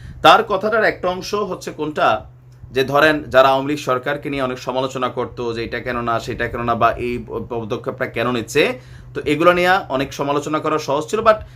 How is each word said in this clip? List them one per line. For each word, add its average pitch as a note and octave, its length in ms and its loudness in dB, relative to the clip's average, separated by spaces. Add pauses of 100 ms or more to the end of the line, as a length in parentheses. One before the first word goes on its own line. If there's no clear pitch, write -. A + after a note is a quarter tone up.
(220)
তার F#3 220 8
কথাটার G#3+ 400 0
একটা F3+ 240 0
অংশ F3+ 260 -4
হচ্ছে F#3 380 -4
কোনটা, D3+ 540 0 (460)
যে C3 120 0
ধরেন D3 400 4
যারা C3 260 6
আওয়ামী C3+ 180 2
লীগ D3 120 -2
সরকারকে C#3+ 500 -2
নিয়ে C#3 140 -2
অনেক B2+ 160 -4
সমালোচনা C3 500 -2
করতো A#2+ 440 -4
যে A#2 100 -4
এটা A#2 160 -6
কেন A#2+ 220 -4
না, A#2 180 0
সেটা A#2+ 280 -4
কেন A#2+ 160 -6
না, A#2+ 120 0
বা A2+ 160 4
এই A#2+ 320 -6 (260)
পদক্ষেপটা A#2+ 560 -4
কেন A#2+ 260 -2
নিচ্ছে, C#3+ 480 0 (340)
তো - 80 -6
এগুলো D3+ 320 4
নিয়ে F3+ 260 4 (100)
অনেক C3+ 240 -2
সমালোচনা D3 460 -2
করা D#3 200 -2
সহজ D3+ 300 -2
ছিল। G#3+ 100 -2
But A3 160 6 (200)